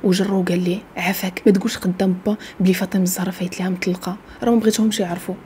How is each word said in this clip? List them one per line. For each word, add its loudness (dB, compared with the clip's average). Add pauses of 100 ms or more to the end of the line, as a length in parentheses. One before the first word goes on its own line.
وجرو 2
وقال 0
لي: 0 (180)
"عافاك، -4
ما 8
تقولش 2
قدام 0 (100)
با 0 (240)
بلي 4
فاطمه 0
الزهراء -2
فايت -8
ليها -2
مطلقه، -4 (260)
راه 2
ما 6
بغيتهمش 2
يعرفوا". -4 (120)